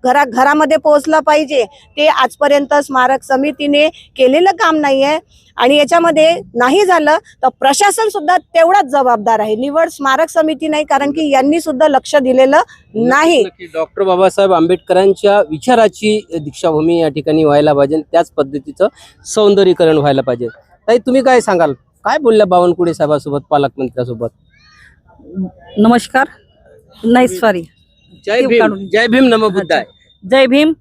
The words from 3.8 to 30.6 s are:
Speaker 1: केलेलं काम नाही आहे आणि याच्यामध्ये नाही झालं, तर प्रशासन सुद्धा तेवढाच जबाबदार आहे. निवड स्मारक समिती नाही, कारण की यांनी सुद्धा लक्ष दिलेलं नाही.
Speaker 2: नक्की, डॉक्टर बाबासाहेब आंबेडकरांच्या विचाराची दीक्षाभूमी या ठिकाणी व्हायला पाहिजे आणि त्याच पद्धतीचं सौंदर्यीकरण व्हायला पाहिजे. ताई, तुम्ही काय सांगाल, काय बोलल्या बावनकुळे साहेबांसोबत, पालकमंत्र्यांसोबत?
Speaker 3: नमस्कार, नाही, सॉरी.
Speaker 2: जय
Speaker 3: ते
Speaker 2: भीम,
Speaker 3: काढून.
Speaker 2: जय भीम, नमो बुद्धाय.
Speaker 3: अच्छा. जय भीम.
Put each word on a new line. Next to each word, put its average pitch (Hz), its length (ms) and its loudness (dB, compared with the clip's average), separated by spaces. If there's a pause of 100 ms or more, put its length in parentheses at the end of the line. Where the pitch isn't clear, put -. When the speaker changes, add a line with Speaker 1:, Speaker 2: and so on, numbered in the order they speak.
Speaker 1:
केलेलं 285 600 0
काम 339 260 0
नाही 269 280 0
आहे - 440 -6 (100)
आणि 254 180 2
याच्यामध्ये 320 560 2 (240)
नाही 269 300 2
झालं, 311 320 2
तर - 300 -6 (120)
प्रशासन 403 500 0
सुद्धा 359 280 -2
तेवढाच 349 480 0
जबाबदार 240 540 0
आहे. 214 160 -2
निवड 285 340 -2
स्मारक 277 400 -2
समिती 311 380 -2
नाही, 302 160 -2
कारण 285 280 -2
की 302 180 -4
यांनी 285 320 2
सुद्धा 294 260 -2
लक्ष 269 280 -2
दिलेलं 262 460 2 (340)
नाही. 262 480 2
Speaker 2:
नक्की, 185 220 -10
डॉक्टर 160 380 -6
बाबासाहेब 190 500 2
आंबेडकरांच्या 185 880 0
विचाराची 214 840 -2 (160)
दीक्षाभूमी 160 600 -2
या 160 60 0
ठिकाणी 151 360 -2
व्हायला 147 300 2
पाहिजे 139 220 0
आणि 156 160 -4
त्याच 165 200 0
पद्धतीचं 143 560 -4 (380)
सौंदर्यीकरण 185 720 2
व्हायला 139 240 0
पाहिजे. 120 260 -6 (400)
ताई, 240 100 2
तुम्ही 254 260 0
काय 247 180 2
सांगाल, 170 320 0 (300)
काय 247 140 -2
बोलल्या 226 280 2
बावनकुळे 175 480 0
साहेबांसोबत, 147 460 -4 (100)
पालकमंत्र्यांसोबत? 123 800 -4 (1500)
Speaker 3:
नमस्कार, 240 500 0 (760)
नाही, 247 240 2
सॉरी. 202 340 -2 (640)
Speaker 2:
जय 226 160 -2
Speaker 3:
ते 262 40 0
Speaker 2:
भीम, 233 140 2
Speaker 3:
काढून. 202 300 -2
Speaker 2:
जय 226 180 0
भीम, 254 160 2
नमो 220 260 2
बुद्धाय. 170 300 -2
Speaker 3:
अच्छा. - 500 -16
जय 262 160 2
भीम. 294 360 0